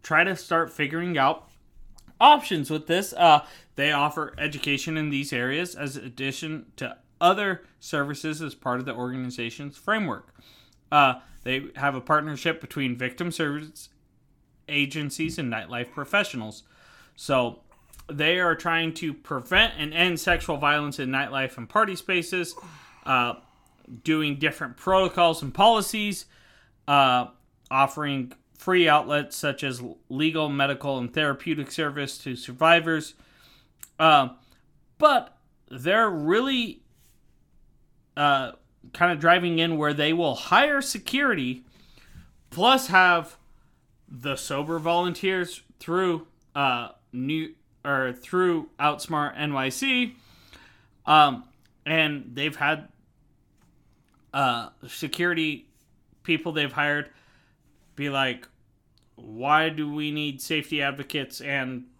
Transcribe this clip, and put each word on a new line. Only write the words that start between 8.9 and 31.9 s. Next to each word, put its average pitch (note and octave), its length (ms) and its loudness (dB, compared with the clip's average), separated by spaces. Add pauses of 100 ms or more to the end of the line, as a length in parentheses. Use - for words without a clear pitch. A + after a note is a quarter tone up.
organization's B2 840 -8
framework. G3+ 560 -4 (580)
Uh, C#3 220 6 (300)
they C3 220 -4 (100)
have C#3 180 -2
a B2+ 60 -6
partnership D3+ 600 -2
between C3 380 -6
victim B2+ 320 -4
service D3+ 600 -6 (800)
agencies D3 680 -4
and C3 120 -4
nightlife A#2+ 420 -8
professionals. C#3 720 -4 (520)
So B2+ 440 -2 (500)
they D3+ 300 0
are E3+ 160 2
trying E3 380 -2
to D#3 200 -6
prevent F#3 640 0
and D3+ 160 -6
end E3+ 240 2
sexual E3+ 380 0
violence D3 420 0
in C3+ 120 -4
nightlife C3+ 460 -4
and A#2 120 -12
party G3+ 260 0
spaces, F3 600 -4 (520)
uh, A#2+ 280 2 (680)
doing D#3 340 0
different C#3+ 400 -4
protocols F3+ 680 2
and C3+ 120 -8
policies, G#3 680 2 (640)
uh, B2+ 380 4 (440)
offering C3+ 640 0 (260)
free F3+ 300 4
outlets D3 480 2
such C#3+ 260 -4
as B2+ 180 -6 (280)
legal, D#3 400 -2
medical, C#3 500 -2
and A#2+ 160 -6
therapeutic D3 560 -2
service C#3+ 480 -6